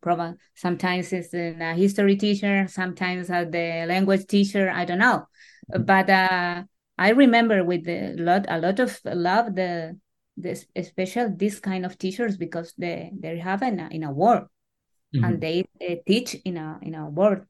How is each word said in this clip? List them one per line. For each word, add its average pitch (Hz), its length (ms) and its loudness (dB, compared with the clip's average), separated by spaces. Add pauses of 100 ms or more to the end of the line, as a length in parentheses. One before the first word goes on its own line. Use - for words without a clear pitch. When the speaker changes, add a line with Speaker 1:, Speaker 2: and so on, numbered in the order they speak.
Speaker 1:
proba-, 170 340 -2 (180)
sometimes 180 580 -2
it's 170 220 -6
in 165 260 -6
a 165 140 -4
history 202 400 4
teacher, 202 520 0
sometimes, 180 640 -6
uh, 175 160 0
the 165 420 -4
language 190 380 2
teacher, 196 460 2
I 175 140 -4
don't 175 120 -4
know. 220 300 2 (440)
Speaker 2:
Mm-hmm. - 120 0
Speaker 1:
But, 190 260 4
uh, 185 540 2 (360)
I 190 100 4
remember 233 540 6
with 170 240 0
a - 300 -6
lot, 175 320 2
a 165 100 -2
lot 190 200 0
of - 260 -2
love 185 480 0
the, 175 460 -4 (360)
the 175 160 -10
s-, 190 140 -10 (220)
special 208 420 -4
this 196 300 -2
kind 185 260 -6
of 180 140 -8
teachers, 196 380 -4
because 170 380 -8
they, 170 400 -8
they 165 220 -8
have 185 240 -4
in 226 180 -2
a, 160 100 -10
in 160 140 -6
a 147 80 -6
war, 190 380 2 (640)
Speaker 2:
Mm-hmm. 123 80 2
Speaker 1:
and 117 180 0
they, 170 220 -2 (160)
uh, 175 160 -6 (100)
teach 240 380 0
in 180 140 -6
a, 156 240 -10
in 160 120 -10
a 156 160 -10
war, 190 400 2